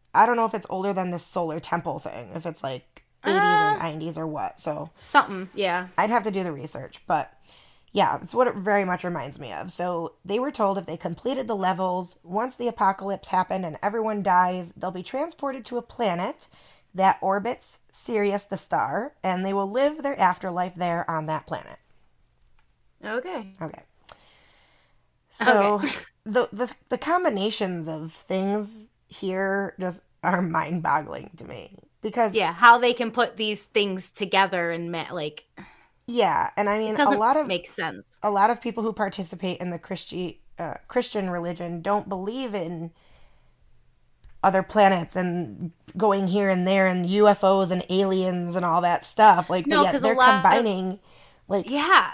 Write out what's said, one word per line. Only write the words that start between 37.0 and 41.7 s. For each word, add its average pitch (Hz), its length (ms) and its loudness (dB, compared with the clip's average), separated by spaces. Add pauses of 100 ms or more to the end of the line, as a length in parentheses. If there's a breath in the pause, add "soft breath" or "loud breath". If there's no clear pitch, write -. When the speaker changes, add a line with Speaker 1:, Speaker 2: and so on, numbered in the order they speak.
Speaker 1:
a 202 40 0
lot 247 180 4
of 294 100 0
Speaker 2:
make 180 200 -4
sense. 143 380 -8 (160)
Speaker 1:
a 208 80 0
lot 202 200 4
of 233 120 -2
people 226 220 -4
who 220 100 -2
participate 185 640 -6
in 180 120 -6
the 170 80 -8
Christi-, - 600 -10 (200)
uh, 160 160 -6 (120)
Christian 214 420 -2
religion 175 520 -6